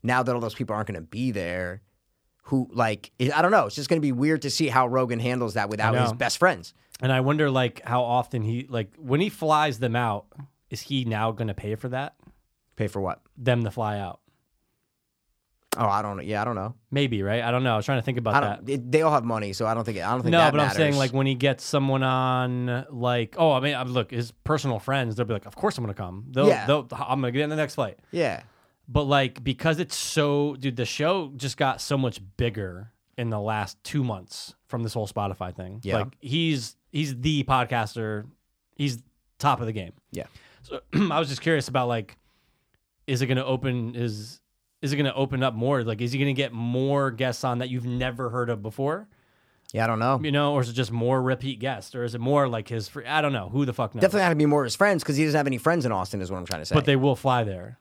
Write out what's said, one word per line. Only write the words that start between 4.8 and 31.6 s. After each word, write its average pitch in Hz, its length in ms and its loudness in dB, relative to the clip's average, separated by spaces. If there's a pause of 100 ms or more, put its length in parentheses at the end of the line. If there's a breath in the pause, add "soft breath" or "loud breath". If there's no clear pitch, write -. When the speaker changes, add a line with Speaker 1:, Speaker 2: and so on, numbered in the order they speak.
Speaker 1:
Rogan 120 340 0
handles 120 340 0
that 104 160 0
without 107 240 2
Speaker 2:
I 123 80 4
Speaker 1:
his 117 100 2
Speaker 2:
know. 117 40 -4
Speaker 1:
best 123 220 -2
friends. 135 340 2 (280 loud breath)
Speaker 2:
And 127 120 2
I 131 80 4
wonder, 147 300 2
like, 127 340 0
how 123 180 0
often 120 400 0
he, 117 260 -2
like, 113 280 -6
when 143 240 0
he 208 100 2
flies 151 480 2
them 117 180 0
out, 113 300 0 (440)
is 120 120 -10
he 131 240 -2
now 110 260 0
gonna 107 220 -4
pay 107 220 -6
for 131 140 -8
that? 131 240 -8 (600)
Speaker 1:
Pay 107 120 0
for 101 120 -4
what? 92 200 -4 (160)
Speaker 2:
Them 120 280 2
to 104 60 -2
fly 107 280 -4
out. 95 220 -10 (1600)
Speaker 1:
Oh, 113 120 0
I 101 140 2
don't, 98 220 -6
yeah, 101 160 -2
I 107 40 -2
don't 120 100 -2
know. 104 200 -6 (180)
Speaker 2:
Maybe, 127 320 0
right? 110 180 0
I 117 80 0
don't 123 140 0
know. 120 100 4
I - 20 2
was 107 80 0
trying 135 140 0
to 110 60 -2
think 127 120 -2
about 113 200 0
Speaker 1:
I 143 40 6
don't, 101 260 -4
Speaker 2:
that. 135 60 -4
Speaker 1:
it, 123 200 -4
they 151 100 6
all 160 80 4
have 139 140 2
money, 107 280 -2
so 110 140 -2
I 110 80 2
don't 113 80 -2
think, 104 160 -4
I 87 140 -2
don't 127 100 0
think 117 80 2
Speaker 2:
No, 170 80 6
Speaker 1:
that 156 140 8
Speaker 2:
but 147 80 2
I'm 147 100 4
saying, 151 220 4
Speaker 1:
matters. 143 60 2
Speaker 2:
like, 127 140 2
when 135 140 2
he 135 80 2
gets 131 300 0
someone 135 400 2
on, 127 840 0
like, 123 480 0
oh, 165 120 6
I 131 80 4
mean, 139 160 0
I'm, 127 140 -4
look, 123 240 0
his 117 180 -4 (140)
personal 139 340 0
friends, 127 380 -2
they'll 117 100 0
be 104 60 -4
like, 95 140 -6
"Of - 100 -20
course - 200 0
I'm 123 60 -6
gonna 104 120 -4
come. 98 360 -10
They'll, 131 160 4
Speaker 1:
Yeah. 135 200 4
Speaker 2:
they'll, 139 260 2
I'm 131 280 -2
gonna 123 120 0
get 135 100 0
in 151 80 -2
the 156 60 -4
next 151 180 -2
flight." 110 240 -4 (140)
Speaker 1:
Yeah. 127 300 -2 (440 soft breath)
Speaker 2:
But, 147 180 0
like, 135 380 2
because 151 380 0
it's - 160 -6
so, 147 640 2
dude, 131 160 -2
the 123 80 0
show 156 500 0
just 131 220 -6
got 135 240 0